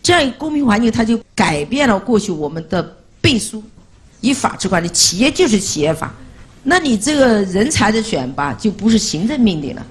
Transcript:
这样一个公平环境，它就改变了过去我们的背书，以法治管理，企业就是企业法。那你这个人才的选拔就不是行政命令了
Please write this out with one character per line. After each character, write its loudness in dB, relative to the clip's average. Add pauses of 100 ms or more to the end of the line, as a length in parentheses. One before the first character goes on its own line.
这 2
样 4
一 0
个 -14
公 -6
平 0
环 2
境， 2
它 0
就 0 (140)
改 0
变 0
了 2
过 0
去 -2
我 -4
们 -8
的 -4 (240)
背 2
书， -8 (580)
以 0
法 -2
治 -6
管 0
理， -6
企 0
业 4
就 2
是 4
企 -4
业 2
法。 -6 (480)
那 2
你 2
这 -2
个 4
人 0
才 2
的 0
选 -4
拔 -4
就 -2
不 -2
是 4
行 -2
政 -2
命 2
令 -8
了 -14